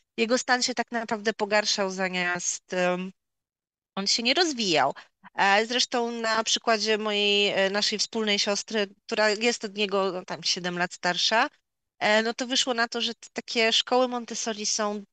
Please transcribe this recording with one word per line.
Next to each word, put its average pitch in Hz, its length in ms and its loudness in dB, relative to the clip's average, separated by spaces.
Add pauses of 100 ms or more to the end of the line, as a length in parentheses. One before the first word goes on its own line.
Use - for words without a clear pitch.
(180)
jego 233 200 2
stan 247 240 0
się 247 120 -2
tak - 180 -4
naprawdę 220 400 -4
pogarszał, 208 580 0
zamiast, 180 800 -4
em, 180 400 0 (840)
on 196 100 -4
się - 160 0
nie 254 120 2
rozwijał. 220 600 2 (440)
E, 202 280 4
zresztą 240 460 0
na 226 320 0
przykładzie 214 540 0
mojej, 208 500 2
e, 190 220 2
naszej 202 280 -2
wspólnej 214 400 0
siostry, 202 500 -2 (180)
która 214 240 2
jest 226 340 0
od 196 120 -10
niego, 196 360 0
no, 180 120 -8
tam 165 180 -10
siedem 175 360 -2
lat 180 160 -2
starsza, 220 540 0 (500)
e, 214 240 2
no 233 120 -4
to 254 120 -6
wyszło 262 280 0
na 233 140 0
to, 240 120 -6
że 226 140 -4
t-, - 180 -20
takie 226 400 0
szkoły 247 360 2
Montessori 226 580 -6
są, 208 360 -2 (100)